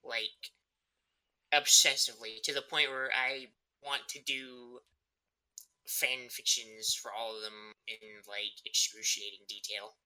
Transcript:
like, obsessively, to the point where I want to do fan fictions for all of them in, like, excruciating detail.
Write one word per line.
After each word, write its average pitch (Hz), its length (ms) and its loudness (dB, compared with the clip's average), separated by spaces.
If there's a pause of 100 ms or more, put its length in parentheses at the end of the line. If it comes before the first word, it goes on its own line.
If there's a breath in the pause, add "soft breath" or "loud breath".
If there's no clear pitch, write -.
like, 113 480 -4 (1000)
obsessively, 117 880 6
to 147 100 0
the 139 80 2
point 147 280 2
where 131 220 -2
I 131 360 0 (360)
want 139 260 -4
to 143 140 -8
do 123 560 -6 (1080)
fan 127 420 0
fictions 110 640 0
for - 180 -4
all 110 240 -4
of 107 60 -8
them 107 300 -10 (160)
in, 110 100 -10 (300)
like, 104 260 -6 (120)
excruciating 104 840 -2
detail. 104 480 -8 (100)